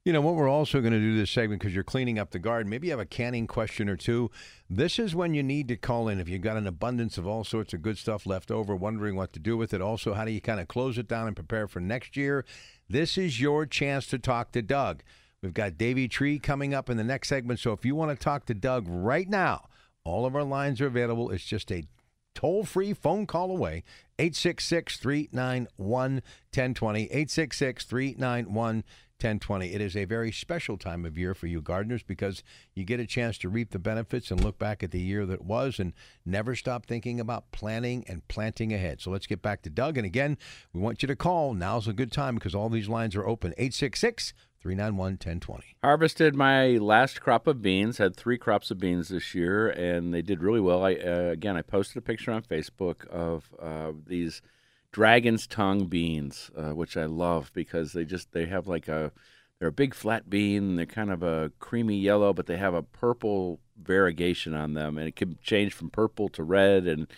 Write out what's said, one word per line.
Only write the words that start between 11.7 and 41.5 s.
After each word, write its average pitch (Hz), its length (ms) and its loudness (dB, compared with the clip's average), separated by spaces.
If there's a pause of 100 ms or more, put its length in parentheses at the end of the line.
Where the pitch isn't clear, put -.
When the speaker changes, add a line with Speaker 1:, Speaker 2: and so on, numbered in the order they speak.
Speaker 1:
next 107 380 -6
year? 139 280 0 (440)
This 151 280 2
is 160 240 0
your 147 260 2
chance 139 420 -2
to 135 100 -2
talk 120 320 -2
to 123 120 -2
Doug. 101 420 0 (380)
We've 90 120 -6
got 98 240 -2
Davey 127 300 2
Tree 143 320 0
coming 139 340 0
up 131 160 -4
in 120 60 0
the 110 80 0
next 131 240 -2
segment, 120 320 -2
so 120 120 0
if 104 120 -6
you 131 100 2
wanna 151 220 -2
talk 143 300 -2
to 117 80 -2
Doug 117 340 -2
right 117 400 0
now, 175 400 0 (340)
all 98 240 -2
of 131 80 -2
our 147 80 0
lines 139 380 -2
are 143 80 2
available. 117 420 0
It's 92 160 -6
just - 240 -6
a 87 140 -4 (500)
toll-free 196 600 0
phone 190 320 0
call 180 240 -2
away, 92 340 -4 (340)
eight 160 160 0
six - 300 0
six, - 320 -2
three 143 360 -2
nine 127 440 -2
one, 127 460 0 (280)
ten 127 220 0
twenty, 110 400 0
eight 139 180 0
six - 280 -2
six, 131 260 -2
three 131 320 -2
nine 120 380 -2
one, 110 300 0 (340)
ten 107 200 0
twenty. 92 360 -4
It 104 80 -2
is 95 120 -4
a 101 120 -2
very 113 260 -2
special 139 460 -6
time 87 260 -6
of 82 140 -8
year 90 160 -2
for - 120 -10
you 85 140 -4
gardeners 101 420 -4
because 98 400 -6 (320)
you 95 100 -4
get 120 160 -2
a 113 60 -4
chance 117 300 -2
to - 140 -6
reap 113 220 -2
the 95 60 -4
benefits 110 520 -4
and 92 120 2
look 104 160 0
back 104 240 -4
at 95 100 -6
the 92 80 -2
year 98 260 -2
that 92 180 -6
was 117 340 -2
and 90 140 -2 (320)
never 107 320 -2
stop 120 300 -6
thinking 120 340 -4
about 110 320 -6
planning 117 560 -4
and 87 200 -10
planting 110 440 -2
ahead. 92 300 -2
So 92 80 -6
let's 95 160 -4
get 95 160 -6
back 101 220 -2
to 78 60 -8
Doug. 135 280 -2
And 107 80 -2
again, 139 320 0 (340)
we 87 80 -4
want 110 220 -2
you 135 60 -2
to 143 80 0
call. 165 360 0